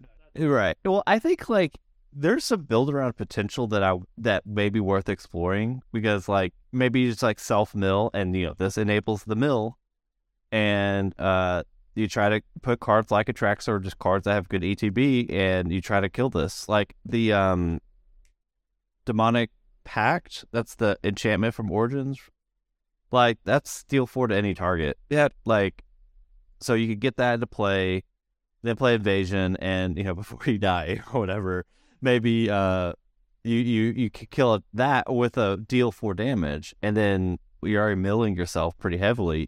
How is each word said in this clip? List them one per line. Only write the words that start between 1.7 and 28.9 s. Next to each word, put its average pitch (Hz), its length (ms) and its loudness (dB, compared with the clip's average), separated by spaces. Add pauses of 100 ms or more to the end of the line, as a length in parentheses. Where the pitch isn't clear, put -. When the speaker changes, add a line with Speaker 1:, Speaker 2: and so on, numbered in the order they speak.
Speaker 1:
there's 165 320 0
some 202 180 -2
build 135 280 2
around 135 260 -2
potential 107 520 -4
that 101 140 0
I, 95 140 2 (220)
that 110 280 0
may 104 220 0
be 107 120 0
worth 98 280 0
exploring 101 760 -4 (100)
because, 107 360 -2
like, 98 260 0 (180)
maybe 127 280 2
you 123 100 2
just, 110 120 -4
like, 110 180 0
self 107 340 0
mill 98 400 2
and, 92 220 -2
you 87 100 0
know, 78 120 -6
this 95 200 -2
enables 104 460 0
the 107 120 -4
mill 117 420 0 (760)
and, 101 680 2
uh, 92 420 0 (340)
you 107 120 0
try 104 200 2
to 107 140 0 (200)
put 120 180 -2
cards 110 320 2
like 107 160 2
Atraxa 110 400 -2
or 107 100 0
just 92 200 -8
cards 92 260 0
that 101 100 0
have 95 140 -2
good 92 160 -2
E 98 100 -2
T 107 140 -2
B 123 420 2
and 92 420 0
you 92 80 -2
try 101 200 0
to 98 80 0
kill 127 220 -2
this. - 380 -4
Like, 104 360 0
the, 113 280 0
um, 90 480 2 (1200)
Demonic 117 460 2 (340)
Pact, - 680 -2
that's 117 240 -4
the 104 300 0
enchantment 104 500 0
from 107 160 -6
Origins. 131 480 -2 (920)
Like, 120 320 4
that's 127 260 2
steal - 360 -2
four 127 200 -2
to 110 80 0
any 101 200 2
target. 87 440 0 (120)
Speaker 2:
Yeah. 147 180 4 (160)
Speaker 1:
Like, 101 400 0 (760)
so 123 140 0
you 113 140 2
could 104 120 -4
get 127 160 -2
that 123 180 2
into 117 120 -4
play, 95 580 0 (580)
then 117 140 -2
play 123 180 4